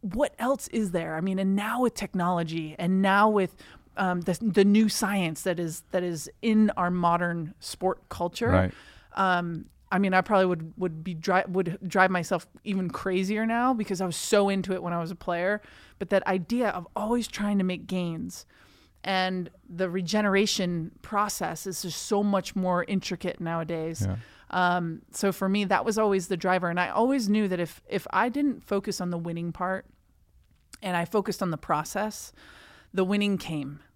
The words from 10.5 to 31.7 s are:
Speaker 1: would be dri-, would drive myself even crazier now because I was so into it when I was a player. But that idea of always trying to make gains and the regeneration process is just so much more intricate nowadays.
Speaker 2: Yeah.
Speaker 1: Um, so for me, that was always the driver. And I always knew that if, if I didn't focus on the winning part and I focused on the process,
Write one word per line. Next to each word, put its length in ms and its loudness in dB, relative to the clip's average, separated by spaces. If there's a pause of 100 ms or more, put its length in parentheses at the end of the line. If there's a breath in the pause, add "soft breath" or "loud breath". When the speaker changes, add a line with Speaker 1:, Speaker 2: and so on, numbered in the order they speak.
Speaker 1:
would 280 -4
be 100 -6
dri-, 340 2
would 300 -2 (100)
drive 220 6
myself 380 0 (160)
even 260 -2
crazier 560 0
now 300 2
because 260 -2
I 60 0
was 80 -4
so 340 4
into 240 0
it 80 -4
when 100 -4
I 80 -2
was 120 -6
a 40 -8
player. 460 -2 (380 loud breath)
But 100 -6
that 160 4
idea 440 0
of 260 -6
always 320 0
trying 320 0
to 40 2
make 220 -2
gains 640 -6 (580 soft breath)
and 440 -2 (200)
the 200 -2
regeneration 1040 0 (100)
process 680 -4
is 140 -8
just 220 -8
so 200 2
much 320 0
more 300 0
intricate 560 -4
nowadays. 640 -4
Speaker 2:
Yeah. 100 0 (340 loud breath)
Speaker 1:
Um, 520 0 (100)
so 200 0
for 180 0
me, 160 2
that 180 2
was 140 0
always 320 2
the 80 -2
driver. 320 0
And 100 -2
I 100 0
always 380 2
knew 200 2
that 120 -2
if, 300 -6
if 220 -4
I 180 2
didn't 340 -2
focus 380 -4
on 80 -4
the 80 -4
winning 340 -6
part 340 -4 (960)
and 140 -4
I 100 2
focused 360 -2
on 100 0
the 60 -4
process, 720 -4 (600 loud breath)